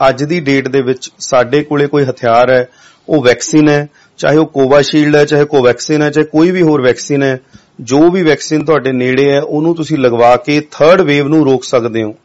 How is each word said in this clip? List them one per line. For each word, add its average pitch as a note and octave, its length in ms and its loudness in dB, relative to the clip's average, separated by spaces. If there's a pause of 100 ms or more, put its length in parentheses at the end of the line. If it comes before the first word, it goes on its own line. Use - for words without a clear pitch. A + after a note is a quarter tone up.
ਅੱਜ C3 160 -2
ਦੀ E3 160 -4
ਡੇਟ C3+ 280 -2
ਦੇ C3+ 140 -2
ਵਿੱਚ B2+ 360 -6
ਸਾਡੇ B2+ 440 0
ਕੋਲੇ D3 240 -4
ਕੋਈ C#3+ 180 0
ਹਥਿਆਰ B2 480 0
ਹੈ, B2 160 0 (400)
ਉਹ D3 140 0
ਵੈਕਸੀਨ D3+ 460 2
ਹੈ, D3 200 0 (280)
ਚਾਹੇ D3 200 -2
ਉਹ D#3 100 2
ਕੋਵਾਸ਼ੀਲਡ D3 720 0
ਹੈ, D3 80 4
ਚਾਹੇ D3 200 0
ਕੋਵੈਕਸਿਨ D3 580 0
ਹੈ, D3 80 -2
ਚਾਹੇ D3+ 160 0
ਕੋਈ D#3+ 240 0
ਵੀ F#3 120 0
ਹੋਰ D3+ 200 0
ਵੈਕਸੀਨ C#3 400 -2
ਹੈ, C3 180 -2 (400)
ਜੋ C#3+ 300 2
ਵੀ F#3 120 -2
ਵੈਕਸੀਨ D3+ 420 -2
ਤੁਹਾਡੇ C3+ 280 0
ਨੇੜੇ B2+ 380 0
ਹੈ, C#3 100 0
ਉਹਨੂੰ D#3 340 -2
ਤੁਸੀਂ D#3 240 -6
ਲਗਵਾ A#2+ 380 2
ਕੇ D3 240 -2
ਥਰਡ D#3+ 400 2
wave C#3+ 280 0
ਨੂੰ D#3 160 2
ਰੋਕ C3 200 0
ਸਕਦੇ A2+ 380 -2
ਹੋ। G#2+ 120 -8 (100)